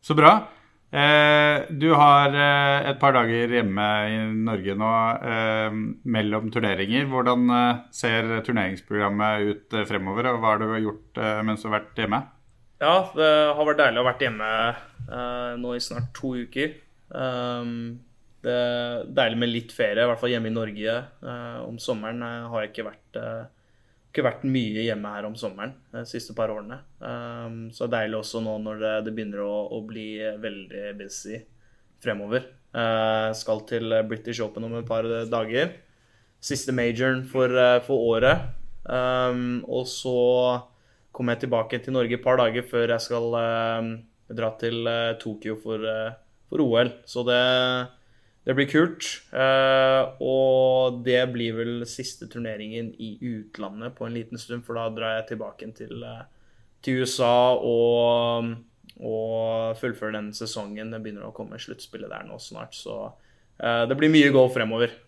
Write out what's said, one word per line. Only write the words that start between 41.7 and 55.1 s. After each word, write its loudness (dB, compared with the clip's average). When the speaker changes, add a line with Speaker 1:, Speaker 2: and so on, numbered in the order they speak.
Speaker 2:
til -8
Norge 0
et -2
par 4
dager 2
før 0
jeg 2
skal, -2
ehm, -2
dra -4
til, -2
eh, 0
Tokyo -8
for, -6
eh, -4
for -2
O 2
L. 4
Så -6
det, 2
det 0
blir 2
kult. 0
Eh, 4
og 2
det 2
blir -4
vel -4
siste -12
turneringen -10
i -12
utlandet -10
på -10
en -8
liten -10
stund, -12
for -10
da -4
drar -4